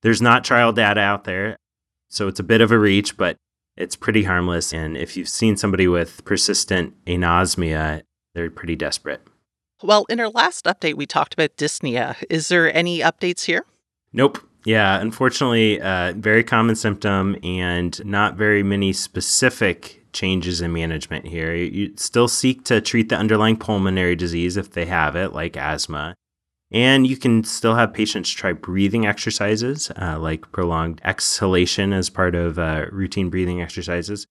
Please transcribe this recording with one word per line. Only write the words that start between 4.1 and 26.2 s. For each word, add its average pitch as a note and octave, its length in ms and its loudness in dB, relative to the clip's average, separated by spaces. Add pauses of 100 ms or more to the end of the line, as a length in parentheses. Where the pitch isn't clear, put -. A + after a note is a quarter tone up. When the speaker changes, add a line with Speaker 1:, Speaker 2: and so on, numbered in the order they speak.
Speaker 1:
harmless. F2 480 0
And D#2+ 240 -6
if - 200 -8
you've F2+ 120 -8
seen A2 280 2
somebody F#2+ 300 2
with F2 380 0
persistent F#2+ 720 -2 (100)
anosmia, E2+ 960 0 (320)
they're E2+ 160 -6
pretty E2 260 -8
desperate. D2+ 440 -6 (600)
Speaker 2:
Well, G3+ 260 4
in A#3 100 -4
our A3+ 120 -2
last C4 340 -2
update, E3+ 300 -2
we C#3+ 120 -6
talked - 280 -2
about D#3 220 -2
dyspnea. B2+ 600 -4 (120)
Is D#3+ 200 -2
there E3+ 260 2
any E3+ 260 0
updates F3 440 -2
here? - 220 -2 (460)
Speaker 1:
Nope. - 260 2 (260)
Yeah, G#2 360 4
unfortunately, A2+ 800 2
uh, F2+ 360 -2
very A2 260 2
common A2+ 320 2
symptom G2+ 680 0
and F2+ 640 -2
not G2+ 320 0
very G#2 260 2
many G2 300 0
specific - 1200 -2
changes F2+ 480 -2
in E2+ 120 -4
management E2 540 -6
here. E2 280 -6
You F2+ 420 -4
still A#2+ 320 2
seek B2+ 360 0
to A2+ 160 4
treat A2+ 280 0
the A#2 80 0
underlying A2 400 2
pulmonary F#2+ 600 0
disease F2 400 -2
if F#2+ 160 -6
they E2+ 140 -4
have D#2+ 280 0
it, F#2 180 -4
like D#2+ 240 -8
asthma. D2+ 580 -6 (560)